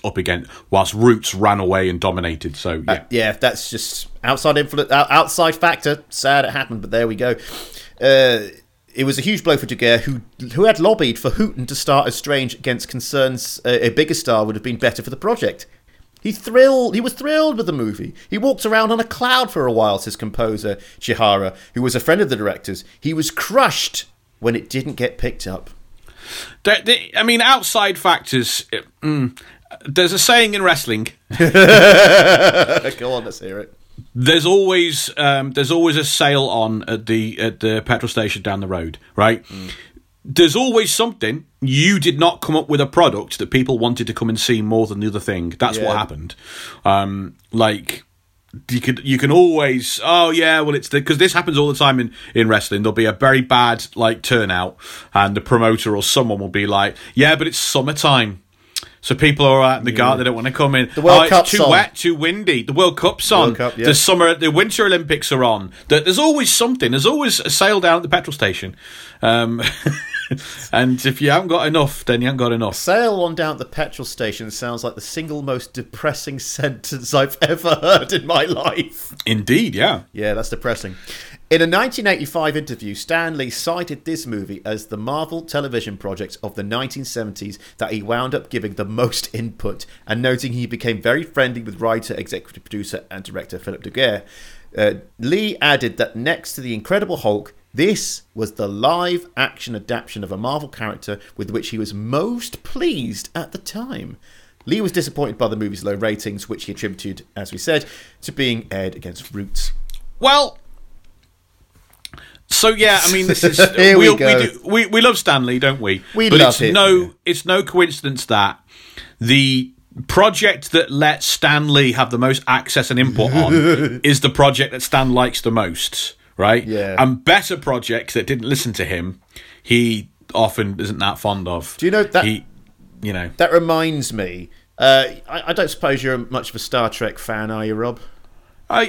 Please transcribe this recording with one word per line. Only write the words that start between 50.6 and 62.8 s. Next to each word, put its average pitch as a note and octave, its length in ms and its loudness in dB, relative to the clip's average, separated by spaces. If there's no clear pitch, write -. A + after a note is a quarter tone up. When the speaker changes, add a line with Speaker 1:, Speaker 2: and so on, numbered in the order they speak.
Speaker 1:
well D3+ 140 0
it's - 140 -4
the," C#3+ 140 0
'cause D3 160 0
this F3+ 140 4
happens E3+ 260 0
all D3 100 2
the C3+ 100 -2
time C3+ 220 4
in, A2+ 120 -4
in A2+ 140 4
wrestling. G#2 340 0
There'll A2 120 0
be A2 100 2
a G#2+ 80 2
very C3 280 4
bad, B2 540 2
like, A#2 280 0
turnout, F#2 540 0
and G2+ 220 4
the G#2 40 -2
promoter A2+ 560 2
or G2+ 60 -2
someone A2+ 360 0
will G2 100 -6
be G2+ 180 -2
like, G2+ 300 0
"Yeah, D3 220 6
but D#3 100 -4
it's - 120 -6
summertime." C3+ 840 0
So - 140 -2
people D3 320 2
are C3+ 160 6
out C3 160 4
in A2 60 -10
the B2 80 -2
Speaker 2:
Yeah. G#2+ 60 -4
Speaker 1:
garden, B2+ 200 4
they B2+ 60 -2
don't B2 100 0
wanna A#2+ 160 -4
come C#3 240 0
in. B2+ 200 2
Speaker 2:
The D3+ 80 -4
World F3+ 180 10
Speaker 1:
"Oh, - 20 8
it's D#3 80 4
Speaker 2:
Cup's F3+ 220 6
Speaker 1:
too G3+ 120 4
Speaker 2:
on. C#3 60 6
Speaker 1:
wet, G3 240 2
too E3+ 200 0
windy. D#3+ 500 -2
The C#3 80 -6
World F3 240 4